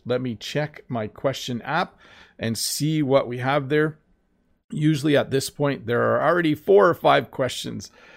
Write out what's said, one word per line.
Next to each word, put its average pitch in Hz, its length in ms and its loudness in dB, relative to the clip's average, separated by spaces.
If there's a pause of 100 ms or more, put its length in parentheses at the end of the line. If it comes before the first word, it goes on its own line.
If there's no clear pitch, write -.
Let 123 160 -2
me 127 140 -6
check - 540 -6
my 113 200 -4
question 127 540 -4
app 165 360 -4 (400)
and 113 180 -4
see 156 460 -2
what 131 260 2
we 123 100 -8
have 135 300 -2
there. 151 300 0 (720)
Usually 151 460 2
at 117 140 0
this 135 200 -2
point, 139 360 -4
there 117 160 0 (120)
are 120 80 0
already 160 320 2
four 196 340 6
or 165 60 4
five 143 360 2
questions, 117 600 -6 (260)